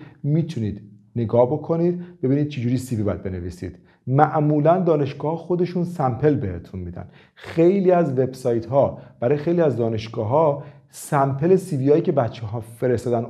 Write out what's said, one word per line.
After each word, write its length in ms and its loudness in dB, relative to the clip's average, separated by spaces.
می‌تونید 580 -2
نگاه 300 4
بکنید 760 -2
ببینید 260 0
چجوری 300 -2
سی 180 -6
وی 80 -2
باید 200 -2
بنویسید. 540 -10
معمولاً 720 4
دانشگاه 580 0
خودشون 460 -2
سمپل 520 0
بهتون 440 -6
می‌دن. 300 -12
خیلی 560 2
از 280 2
وبسایت‌ها 760 0
برای 180 2
خیلی 240 0
از 160 2
دانشگاه‌ها 840 0
سمپل 680 0
سی 220 -2
وی 120 2
هایی 120 6
که 100 0
بچه‌ها 480 -2
فرستادن، 720 -2